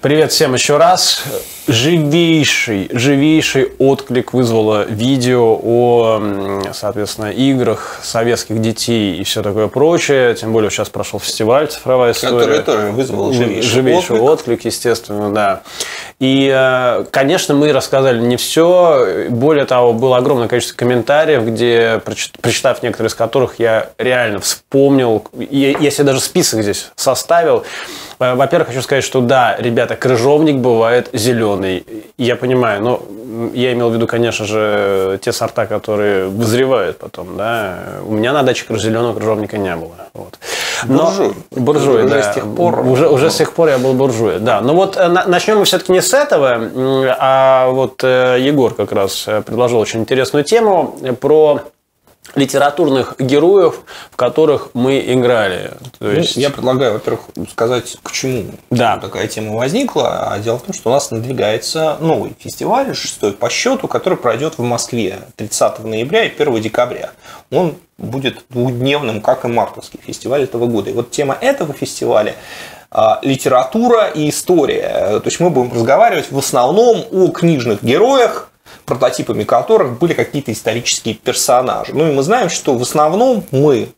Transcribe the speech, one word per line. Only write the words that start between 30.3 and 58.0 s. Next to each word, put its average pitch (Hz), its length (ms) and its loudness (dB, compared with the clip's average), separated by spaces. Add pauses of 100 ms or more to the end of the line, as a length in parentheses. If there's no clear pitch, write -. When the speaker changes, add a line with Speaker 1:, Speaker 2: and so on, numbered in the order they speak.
Speaker 1:
бывает 120 560 2
зеленый. 113 460 0 (600)
Я 120 180 0
понимаю, 123 460 0
но, 120 260 -2
м, 113 460 -8
я 123 180 0
имел 117 180 0
в 113 40 -2
виду, 113 120 0
конечно 117 380 -2
же, 101 800 0
те 120 100 -4
сорта, 113 340 -4
которые 104 600 -2
вызревают 110 720 0
потом, 90 380 -14
да. 104 420 -4 (280)
У 107 80 -4
меня 117 180 0
на 147 120 2
даче 123 200 0
кры-, 110 140 -4
зеленого 113 360 -2
крыжовника 107 440 -2
не 95 180 -2
было. 82 180 -12 (200)
Вот. - 240 -18 (480)
Но 135 200 2
Speaker 2:
Буржуй. 175 280 0 (160)
Speaker 1:
буржуй, 131 540 2
Speaker 2:
Уже 101 100 2
Speaker 1:
да. 110 80 2
Speaker 2:
с 101 120 -2
тех 104 100 -4 (100)
пор. - 320 0
Speaker 1:
Уже, 131 220 4
уже 139 160 4
Speaker 2:
Ну. 160 60 2
Speaker 1:
с 156 60 -4
тех 151 160 0
пор 165 180 2
я 135 80 2
был 131 160 0
буржуй, 113 440 0
да. 110 220 0
Но 127 140 2
вот, 190 220 2
э, 185 120 2
на-, 180 180 2
начнем 190 320 2
мы 196 60 4
все-таки 185 280 0
не 185 80 4
с - 140 0
этого, 175 400 2
м, 131 640 0
а 131 520 4
вот, 131 340 -2
э, 127 360 4
Егор 135 340 2
как 104 180 -4
раз, 98 340 -2
э, 104 160 -2
предложил 120 380 0
очень 113 200 -2
интересную 131 440 0
тему, 208 580 0
э, 131 100 -4
про 147 480 4 (760)
литературных 139 840 0
героев, 151 600 4 (300)
в - 60 -20
которых 139 580 0
мы 131 260 0 (140)
играли. 113 560 0 (280)
То - 60 -12
Speaker 2:
Ну, 107 60 -2
Speaker 1:
есть 160 260 0
Speaker 2:
я 139 140 0
предлагаю, 131 420 0
во-первых, 107 300 -4 (280)
сказать, 117 520 -2